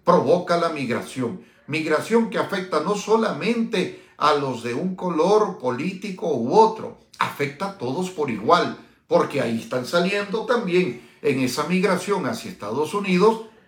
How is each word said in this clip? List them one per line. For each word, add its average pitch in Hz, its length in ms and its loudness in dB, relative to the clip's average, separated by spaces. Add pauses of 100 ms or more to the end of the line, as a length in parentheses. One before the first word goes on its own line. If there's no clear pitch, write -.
provoca 170 540 4
la 165 140 0
migración. 117 720 -4 (240)
Migración 156 640 0
que 180 80 -4
afecta 175 420 -2
no 185 160 0
solamente 202 1040 0 (180)
a 147 160 4
los 131 280 -2
de 120 120 -6
un 180 200 -2
color 180 640 2
político 160 760 -4
u 123 220 0
otro, - 460 2 (180)
afecta 143 520 -4
a - 80 -14
todos 156 320 -4
por 143 200 -4
igual, 131 480 2 (300)
porque 156 320 2
ahí 117 180 -2
están 123 260 -4
saliendo 202 640 -2
también 180 600 0 (140)
en 135 180 0
esa 131 260 -2
migración 185 600 0
hacia 113 240 -6
Estados 127 440 -4
Unidos, 196 520 4 (220)